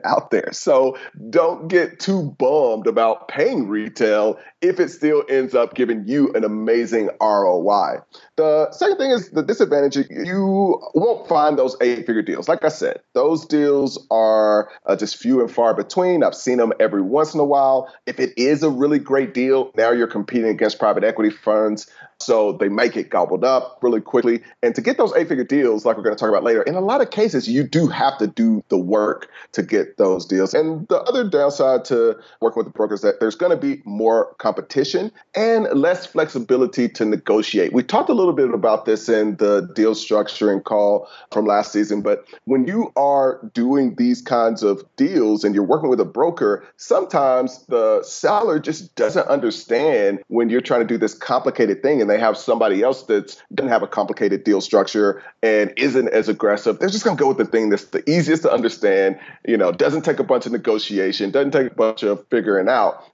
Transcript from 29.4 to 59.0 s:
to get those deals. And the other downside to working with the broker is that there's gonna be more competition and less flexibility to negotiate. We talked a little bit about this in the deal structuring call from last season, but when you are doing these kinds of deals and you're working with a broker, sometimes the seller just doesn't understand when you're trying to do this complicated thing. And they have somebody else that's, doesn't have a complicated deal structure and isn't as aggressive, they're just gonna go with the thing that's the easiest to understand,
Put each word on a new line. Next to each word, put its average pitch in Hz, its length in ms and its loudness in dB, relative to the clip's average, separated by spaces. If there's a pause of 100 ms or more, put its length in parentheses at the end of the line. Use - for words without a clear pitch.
to 101 100 -2
get - 340 -2
those 92 300 0
deals. 95 260 0
And 160 340 -2
the 175 140 0
other 247 260 0
downside 139 580 0
to 117 300 0 (240)
working 113 200 0
with 104 80 -4
the - 100 -12
broker 107 160 -2
is 101 80 -6
that 104 180 0
there's 110 140 0
gonna 175 240 0
be 139 280 -4
more 110 520 0
competition 143 760 -4 (220)
and 220 400 0
less 170 320 0
flexibility 127 840 0
to - 160 -4
negotiate. 107 680 0
We 123 80 2
talked 226 280 0
a 302 40 2
little 185 200 2
bit 131 200 0
about 110 320 0
this 110 240 0
in 107 280 0
the 101 360 0
deal 110 220 2
structuring 104 680 -2
call 104 440 0 (240)
from 107 160 0
last 104 240 2
season, 104 300 -2
but 101 240 -2 (200)
when 127 220 0
you 208 280 -4
are 139 440 2 (160)
doing 123 400 0
these 123 260 0
kinds 113 400 0
of 101 220 0 (120)
deals 127 480 0
and 104 120 0
you're 104 80 2
working 151 260 0
with 120 100 2
a 98 60 0
broker, 117 580 -2 (140)
sometimes 135 880 0
the 110 380 2
seller 196 560 -2
just 156 360 -8
doesn't 123 320 0
understand 117 1000 0
when 113 240 0
you're 123 100 2
trying 123 200 0
to 113 60 -2
do 113 120 -2
this 107 160 -2
complicated 127 640 -2
thing. 139 180 0
And 107 120 0
they 117 80 2
have 110 180 0
somebody 110 460 0
else 131 200 0
that's, - 380 -2 (120)
doesn't 120 180 -2
have 110 100 2
a 101 60 -2
complicated 101 560 -2
deal 98 180 2
structure 101 640 0 (180)
and 107 360 2
isn't 127 320 0
as 107 200 2
aggressive, 104 480 0
they're 190 120 -2
just 202 160 -4
gonna 185 120 0
go 139 120 2
with 131 80 0
the 107 80 0
thing 110 240 0
that's 101 160 0
the - 240 -6
easiest 160 340 0
to 135 80 2
understand, 98 640 2 (300)